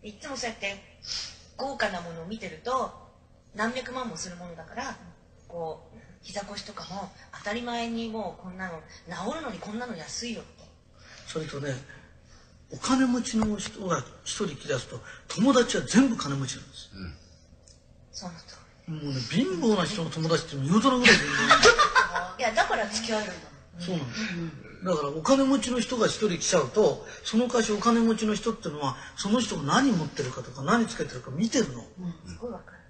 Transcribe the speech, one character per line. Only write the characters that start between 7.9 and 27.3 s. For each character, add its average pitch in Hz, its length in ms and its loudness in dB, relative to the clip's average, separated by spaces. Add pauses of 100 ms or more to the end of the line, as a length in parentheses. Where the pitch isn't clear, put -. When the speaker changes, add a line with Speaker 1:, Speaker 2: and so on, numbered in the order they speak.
Speaker 1:
も 214 320 -6
う - 20 -20
こ 185 80 -12
ん 185 80 -14
な 190 80 -6
の、 165 140 -10 (260)
治 185 300 -6
る 320 60 -8
の 262 80 -8
に 180 80 -10
こ 202 120 -10
ん 214 80 -6
な 247 80 -6
の 214 100 -10
安 160 300 -10
い 233 80 -6
よ 175 60 -10
っ - 40 -16
て。 - 200 -20 (640)
Speaker 2:
そ - 100 -6
れ 156 60 -6
と 139 160 -8
ね、 139 120 -4 (1000)
お 147 60 -12
金 262 280 2
持 247 160 2
ち - 160 -2
の 214 200 0
人 - 280 -8
が 151 180 -2 (200)
一 - 200 -4
人 151 120 -6
来 147 120 -14
だ 135 120 -2
す - 80 -12
と、 120 120 -12 (280)
友 247 260 4
達 240 220 4
は 170 80 -2
全 269 240 6
部 233 80 0
金 139 180 -4
持 135 120 -2
ち 120 100 -8
な - 60 -16
ん - 60 -20
で - 80 -20
す。 - 180 -16
Speaker 3:
う 95 40 -14
ん。 85 160 -10 (960)
Speaker 1:
そ - 160 -14
の 175 60 -10
通 - 240 -20 (320)
り。 165 40 -8
Speaker 2:
も 147 180 -6
う 135 40 -4
ね、 131 60 -2
貧 139 260 2 (140)
乏 220 160 6
な 175 80 4
人 165 180 -2
の 160 80 -4
友 160 180 -2
達 160 180 2
っ - 20 -14
て 147 80 -10
い - 20 -4
う 135 40 0
の 135 40 0
見 170 80 6
事 262 160 8
な 254 80 4
ぐ 247 80 6
ら 220 60 12
い - 20 12
貧 - 120 4
乏 - 220 2
な - 100 8
ん - 20 6
で - 40 4
す。 466 140 12
Speaker 1:
<laughs> - 600 4
い 269 40 -4
や、 226 100 2
だ 339 120 4
か 370 120 0
ら 214 120 -2
付 - 180 -4
き 233 60 -2
合 214 80 0
え 208 40 -4
る - 20 -8
ん - 20 -8
だ 180 60 -10
も 165 500 -14
ん。 - 20 -4
Speaker 2:
そ 185 80 -2
う - 20 0
な 147 60 -2
ん 123 60 -6
で 117 60 -10
す。 214 60 -6
Speaker 4:
う 220 40 -2
ん。 165 420 -6 (180)
Speaker 2:
だ 180 100 2
か 151 80 0
ら 143 60 0
お 156 140 -4
金 269 220 6
持 269 160 4
ち 240 100 -4
の 247 100 0
人 247 160 -2
が 214 100 4
一 143 100 2
人 214 140 2
来 175 80 -2
ち - 160 0
ゃ 165 60 6
う 131 100 -2
と、 185 360 2 (180)
そ - 120 0